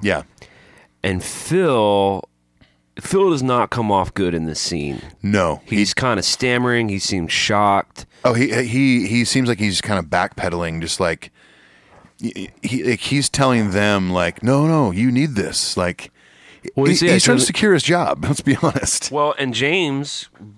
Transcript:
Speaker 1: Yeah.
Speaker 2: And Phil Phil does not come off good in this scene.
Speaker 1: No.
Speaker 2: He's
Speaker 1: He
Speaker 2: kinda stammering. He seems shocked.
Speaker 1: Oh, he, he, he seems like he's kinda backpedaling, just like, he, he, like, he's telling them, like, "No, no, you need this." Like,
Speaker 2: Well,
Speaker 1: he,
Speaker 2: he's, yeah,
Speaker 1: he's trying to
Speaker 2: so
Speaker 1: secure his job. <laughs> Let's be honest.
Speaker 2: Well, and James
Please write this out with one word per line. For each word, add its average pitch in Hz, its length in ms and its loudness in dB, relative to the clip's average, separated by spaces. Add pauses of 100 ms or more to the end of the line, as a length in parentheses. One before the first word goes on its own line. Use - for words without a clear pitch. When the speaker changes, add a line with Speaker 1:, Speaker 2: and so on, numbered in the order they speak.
Speaker 1:
Yeah. 90 180 0 (840)
Speaker 2:
And 92 200 -2
Phil 107 1040 0 (720)
Phil 196 300 2
does 143 140 0
not 123 260 2
come 113 220 -2
off 92 220 0
good 90 200 0
in 82 120 -2
this 78 140 -6
scene. 71 420 -6 (200)
Speaker 1:
No. 95 440 2
Speaker 2:
He's 104 240 0
Speaker 1:
He - 60 -2
Speaker 2:
kinda 113 280 0
stammering. 123 680 0
He 98 100 -4
seems 87 320 -4
shocked. 104 760 0 (200)
Speaker 1:
Oh, 123 80 2
he, 117 180 0 (140)
he, 120 420 2
he 117 180 2
seems 131 220 0
like 113 120 0
he's 101 220 -2
kinda 101 220 -2
backpedaling, 87 760 -4
just 80 180 -6
like, 82 320 -4 (880)
he, 101 300 -10 (140)
he, 117 200 -4
like, 117 160 0
he's 139 300 -2
telling 120 420 2
them, 101 380 2
like, 90 320 -2
"No, 139 260 2
no, 151 240 2
you 113 200 2
need 135 240 0
this." - 420 -4
Like, 90 340 -4 (640)
Speaker 2:
Well, 139 120 2
Speaker 1:
he, 170 60 6
Speaker 2:
he's, 151 100 0
yeah, 175 100 4
Speaker 1:
he's 185 100 4
trying 247 140 4
to 247 40 2
Speaker 2:
so - 60 0
Speaker 1:
secure 202 260 2
his 151 100 4
job. 151 400 0
<laughs> 127 40 -2
Let's 139 140 0
be 139 200 2
honest. - 500 -2
Speaker 2:
Well, 147 260 0
and 131 160 -2
James 143 760 -2 (300)